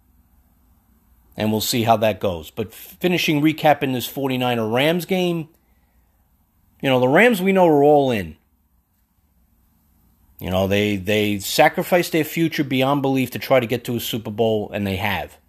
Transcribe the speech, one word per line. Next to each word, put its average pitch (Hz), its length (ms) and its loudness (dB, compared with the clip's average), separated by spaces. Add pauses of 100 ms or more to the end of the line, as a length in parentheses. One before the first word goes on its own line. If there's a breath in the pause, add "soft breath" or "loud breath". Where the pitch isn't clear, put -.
(1400)
And 107 120 -2
we'll 107 120 -2
see 117 220 -2
how 113 120 4
that 107 240 0
goes. 87 320 -6
But 107 160 -8
f-, - 320 -20
finishing 170 420 0
recapping 147 520 2
this 123 120 -4
forty-niner 127 640 -4
Rams 156 380 0
game, 175 420 -4 (1300)
you 139 80 0
know, 131 100 4
the 127 80 2
Rams 190 340 4
we 190 120 2
know 185 160 4
are 143 160 4
all 143 260 4
in. 90 240 -4 (2000)
You 85 80 -6
know, 92 180 0
they, 101 300 0
they 104 420 -2
sacrificed 165 720 0
their 156 140 0
future 160 400 -2
beyond 135 360 0
belief 131 300 0
to - 80 -8
try 131 220 2
to 117 40 -2
get 120 200 -4
to 123 100 -4
a 113 60 -4
Super 113 280 -8
Bowl, 110 440 -2
and 101 120 -4
they 98 120 -2
have. 92 400 -6 (120)